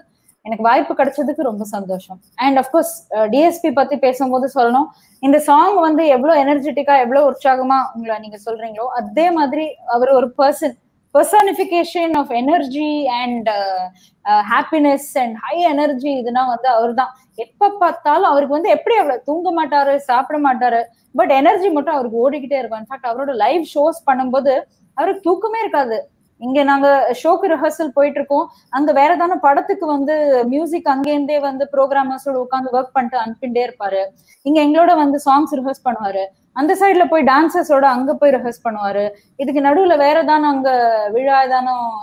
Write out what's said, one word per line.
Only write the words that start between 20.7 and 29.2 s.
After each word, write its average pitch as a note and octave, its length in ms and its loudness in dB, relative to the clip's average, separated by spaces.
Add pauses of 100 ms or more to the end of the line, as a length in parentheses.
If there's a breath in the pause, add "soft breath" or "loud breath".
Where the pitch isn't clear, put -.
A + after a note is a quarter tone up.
but D4+ 120 2
energy F4 400 4
மட்டும் D4+ 240 -2
அவருக்கு A#3+ 360 0
ஓடிக்கிட்டே C#4 280 -4
இருக்கும். A3 200 -8
In A3 120 -16
fact, C4 160 -12
அவரோட C4 280 -6
live B3 280 0
shows D#4 440 -2
பண்ணும்போது C4 560 0 (320)
அவருக்கு F4+ 280 -4
தூக்கமே G#4 380 -2
இருக்காது. C#4+ 480 -4 (300)
இங்க C4 240 -2
நாங்க C#4 640 2
ஷோக்கு F4+ 220 2
ரிஹர்சல் D#4 480 -2
போயிட்டு C#4+ 240 0
இருக்கோம், C#4+ 300 -2 (220 soft breath)
அங்க D4 220 0
வேற D4 240 4
ஏதான E4+ 240 0